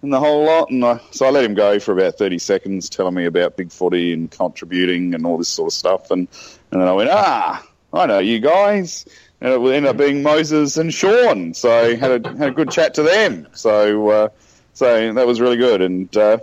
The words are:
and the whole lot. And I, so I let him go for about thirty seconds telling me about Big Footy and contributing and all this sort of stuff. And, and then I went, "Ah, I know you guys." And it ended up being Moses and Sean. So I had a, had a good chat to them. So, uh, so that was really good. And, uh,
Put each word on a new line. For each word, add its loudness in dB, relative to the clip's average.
and -4
the 2
whole 2
lot. 2
And 0
I, 2
so 0
I 4
let 2
him -2
go 2
for -4
about 0
thirty -2
seconds -4
telling -4
me -4
about -2
Big -10
Footy -2
and -8
contributing -4
and -6
all -2
this -6
sort -6
of -6
stuff. -4
And, -4
and -2
then 0
I 0
went, 0
"Ah, -2
I 0
know 0
you 0
guys." 0
And -2
it 2
ended 2
up 0
being 0
Moses 0
and -2
Sean. 2
So 0
I 4
had 0
a, -12
had -2
a -4
good -2
chat 0
to 0
them. 0
So, 0
uh, 2
so 0
that 0
was 0
really 2
good. 2
And, -4
uh, 4